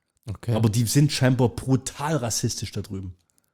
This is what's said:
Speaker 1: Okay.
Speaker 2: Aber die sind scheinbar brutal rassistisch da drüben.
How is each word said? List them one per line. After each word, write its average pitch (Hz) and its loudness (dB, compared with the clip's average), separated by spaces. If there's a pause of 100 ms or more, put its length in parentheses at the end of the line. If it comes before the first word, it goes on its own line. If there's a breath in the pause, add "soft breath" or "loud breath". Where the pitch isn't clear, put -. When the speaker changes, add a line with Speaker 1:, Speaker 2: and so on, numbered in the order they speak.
(300)
Speaker 1:
Okay. 104 -4
Speaker 2:
Aber 110 4
die 117 2
sind 143 4
scheinbar 127 2
brutal 139 -2
rassistisch - -4
da 104 -8
drüben. 95 -10 (380)